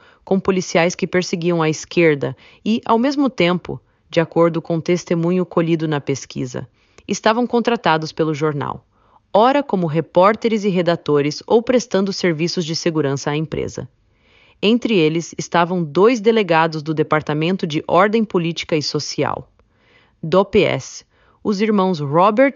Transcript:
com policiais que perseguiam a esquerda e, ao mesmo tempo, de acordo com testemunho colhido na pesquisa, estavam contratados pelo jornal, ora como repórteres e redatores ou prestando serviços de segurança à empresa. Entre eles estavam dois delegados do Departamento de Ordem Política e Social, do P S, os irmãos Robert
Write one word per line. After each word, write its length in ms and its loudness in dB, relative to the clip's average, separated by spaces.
com 140 0
policiais 560 0
que 140 -4
perseguiam 520 -2
a 80 2
esquerda 680 0
e, 200 -2
ao 160 2
mesmo 280 0
tempo, 520 -2
de 120 0
acordo 420 0
com 180 -4
testemunho 640 -2
colhido 440 0
na 120 -2
pesquisa, 680 -8
estavam 400 0
contratados 640 0
pelo 200 -2
jornal, 540 -4
ora 280 4
como 280 -2
repórteres 760 2
e 60 0
redatores 800 0
ou 120 4
prestando 520 0
serviços 520 -2
de 120 -6
segurança 540 -2
à 60 -2
empresa. 520 -6
Entre 340 2
eles 400 0
estavam 480 -2
dois 340 2
delegados 640 2
do 120 -4
Departamento 720 -2
de 200 -4
Ordem 380 4
Política 500 -4
e 80 0
Social, 720 -6
do 240 2
P 160 2
S, 420 -4
os 160 -2
irmãos 400 0
Robert 560 2